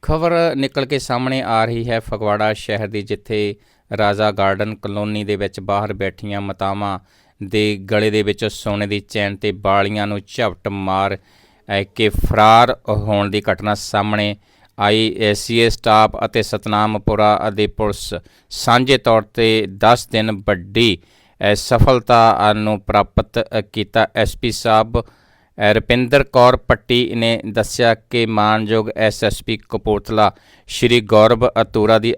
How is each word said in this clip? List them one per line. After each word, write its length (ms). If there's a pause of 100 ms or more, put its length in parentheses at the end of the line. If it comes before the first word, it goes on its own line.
ਖਬਰ 460
ਨਿਕਲ 300
ਕੇ 140
ਸਾਹਮਣੇ 420
ਆ 240
ਰਹੀ 240
ਹੈ 100
ਫਗਵਾੜਾ 540
ਸ਼ਹਿਰ 340
ਦੀ, 140
ਜਿੱਥੇ 540 (420)
ਰਾਜਾ 340
ਗਾਰਡਨ 440
ਕਲੋਨੀ 480
ਦੇ 120
ਵਿੱਚ 240
ਬਾਹਰ 340
ਬੈਠੀਆਂ 480
ਮਾਤਾਵਾਂ 580 (440)
ਦੇ 340 (140)
ਗਲੇ 200
ਦੇ 120
ਵਿੱਚ 220
ਸੋਨੇ 420
ਦੀ 120
ਚੈਨ 360
ਤੇ 160
ਬਾਲੀਆਂ 560
ਨੂੰ 200
ਝਪਟ 400
ਮਾਰ, 500
ਅਹ, 680 (120)
ਕੇ 140
ਫਰਾਰ 680 (120)
ਹੋਣ 400
ਦੀ 120 (100)
ਘਟਨਾ 220
ਸਾਹਮਣੇ 600 (440)
ਆਈ। 400
ਅਹ, 140
ਸੀ 240
ਏ 120
ਸਟਾਫ 420 (140)
ਅਤੇ 160
ਸਤਨਾਮਪੁਰਾ 1120
ਦੇ 140
ਪੁਲਿਸ 460 (360)
ਸਾਂਝੇ 480
ਤੌਰ 240
ਤੇ 460 (100)
ਦਸ 300
ਦਿਨ 240
ਵੱਡੀ, 680
ਅਹ, 580
ਸਫਲਤਾ, 920
ਅਹ, 40
ਨੂੰ 280
ਪ੍ਰਾਪਤ, 580
ਅਹ, 220 (120)
ਕੀਤਾ। 420
ਐਸ 220
ਪੀ 140
ਸਾਹਿਬ, 480
ਅਹ, 760
ਰੁਪਿੰਦਰ 500
ਕੌਰ 320
ਪੱਟੀ 600
ਨੇ 260 (100)
ਦੱਸਿਆ 440
ਕਿ 300
ਮਾਨਯੋਗ 640
ਐਸ 340
ਐਸ 200
ਪੀ 140 (120)
ਕਪੂਰਥਲਾ 600 (360)
ਸ਼੍ਰੀ 340
ਗੌਰਵ 460 (140)
ਅਤੂਰਾ 380
ਦੀ 180